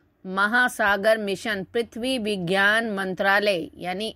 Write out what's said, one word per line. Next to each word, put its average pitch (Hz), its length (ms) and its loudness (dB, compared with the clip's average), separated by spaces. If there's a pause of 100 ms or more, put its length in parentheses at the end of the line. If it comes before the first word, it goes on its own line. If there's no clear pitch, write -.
(260)
महासागर 208 920 2
मिशन 202 460 -4
पृथ्वी 233 540 -4
विज्ञान 208 720 2
मंत्रालय 196 760 0 (100)
यानी 185 380 -6